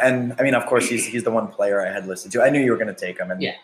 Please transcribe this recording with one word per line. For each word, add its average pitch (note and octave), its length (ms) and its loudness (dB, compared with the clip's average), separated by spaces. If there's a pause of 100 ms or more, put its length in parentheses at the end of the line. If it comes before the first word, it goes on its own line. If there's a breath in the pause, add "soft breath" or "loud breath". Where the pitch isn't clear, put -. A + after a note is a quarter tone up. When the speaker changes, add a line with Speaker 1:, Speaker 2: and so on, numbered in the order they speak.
Speaker 1:
and, B2 320 0
I C3 40 2
mean, C3+ 120 2
of A#2 120 2
course, A#2 220 2
he's, A2+ 180 -2
he's A#2 180 -4
the A#2 60 0
one A2 180 0
player G2+ 360 0
I F#2+ 80 -4
had G2 140 -8
listed F#2 260 -10
to. A#2+ 100 2
I C3+ 80 8
knew C#3+ 100 2
you B2+ 100 4
were A2 60 4
gonna G#2 180 -4
take F2+ 240 -8
him, F#2 120 -6
and, F#2 120 -6
Speaker 2:
Yeah. F#2+ 220 -4